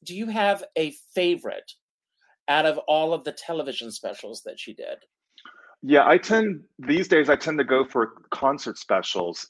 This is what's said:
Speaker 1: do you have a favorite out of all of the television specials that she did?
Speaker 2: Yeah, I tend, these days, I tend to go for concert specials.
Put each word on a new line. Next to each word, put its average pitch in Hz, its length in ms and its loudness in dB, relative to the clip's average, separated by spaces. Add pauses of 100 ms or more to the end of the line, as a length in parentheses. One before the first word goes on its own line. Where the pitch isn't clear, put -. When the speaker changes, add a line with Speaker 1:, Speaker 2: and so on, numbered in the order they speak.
Speaker 1:
do 180 120 -14
you 226 120 -6
have 202 360 0 (140)
a 156 140 -2 (240)
favorite 170 580 -2 (720)
out 151 180 2
of 151 140 2
all 160 340 0
of 151 100 -4
the 151 80 -8
television 135 600 -8
specials 104 540 -12
that - 140 -14
she - 140 -16
did? - 240 -12 (840)
Speaker 2:
Yeah, 143 260 6
I 165 120 8
tend, 214 440 0 (140)
these 165 300 0
days, 156 220 4
I 147 60 6
tend 156 220 -4
to 143 60 2
go 131 220 2
for 117 280 -2 (160)
concert 135 480 -2
specials. 92 720 -2